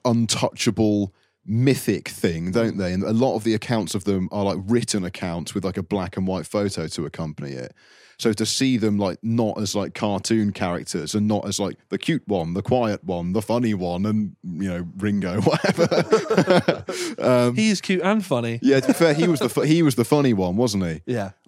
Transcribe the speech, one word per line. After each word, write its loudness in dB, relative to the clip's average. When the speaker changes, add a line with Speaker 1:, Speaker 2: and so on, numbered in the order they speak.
Speaker 1:
untouchable 0
mythic 0
thing, -2
don't 0
they? -2
And 0
a 0
lot 2
of -6
the 2
accounts -2
of -6
them 0
are, -2
like, 0
written 0
accounts -6
with, -2
like, -4
a -4
black -4
and -2
white -4
photo -2
to -6
accompany -8
it. -12
So 2
to -2
see 2
them, 2
like, -2
not 0
as, -4
like, -2
cartoon 0
characters -4
and 2
not 0
as, -4
like, -4
the -2
cute -2
one, -2
the -2
quiet 0
one, -2
the 0
funny 0
one, -2
and, -2
you -6
know, -6
Ringo, 0
<laughs> -
whatever. 2
<laughs> -6
Um, 4
Speaker 2:
He 4
is 2
cute 0
and 2
funny. -2
Speaker 1:
yeah, 6
to 2
be 4
fair, 4
he 2
was 2
the 0
fu-, 0
he 4
was 4
the 2
funny 4
one, 0
wasn't 0
he? -4
Speaker 2:
Yeah. -4